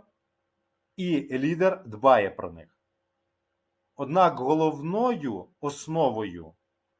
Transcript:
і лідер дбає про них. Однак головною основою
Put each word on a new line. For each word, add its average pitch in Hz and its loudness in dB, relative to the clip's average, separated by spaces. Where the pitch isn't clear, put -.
і 160 -2
лідер 165 0
дбає 110 4
про 90 -10
них. 82 -20
Однак 143 2
головною 156 -2
основою 110 -4